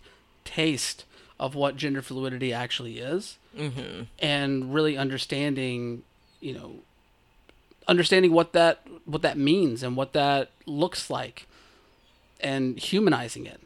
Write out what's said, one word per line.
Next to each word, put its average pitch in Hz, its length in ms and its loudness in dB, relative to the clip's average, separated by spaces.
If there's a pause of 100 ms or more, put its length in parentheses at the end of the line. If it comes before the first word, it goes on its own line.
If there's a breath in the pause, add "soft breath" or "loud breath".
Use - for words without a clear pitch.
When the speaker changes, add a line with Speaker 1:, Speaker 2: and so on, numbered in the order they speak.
(440 soft breath)
Speaker 1:
taste - 600 -2 (360 soft breath)
of 135 140 -4
what 143 220 0
gender 139 260 -4
fluidity 131 500 -4
actually 120 460 -6
is, 147 400 -6 (180)
Speaker 2:
Mm-hmm. 131 460 -8 (160)
Speaker 1:
and 139 560 0
really 151 240 2
understanding, 131 1040 -4 (380)
you 143 120 -10
know, - 220 -14 (1120)
understanding 180 440 6
what 165 200 6
that, 170 340 4 (200)
what 151 160 -4
that 143 160 0
means 143 440 2
and 123 140 -4
what 135 160 -2
that 143 380 2 (160)
looks 156 420 -2
like, 127 380 -8 (920 soft breath)
and 131 400 -2
humanizing 131 680 0
it - 180 -18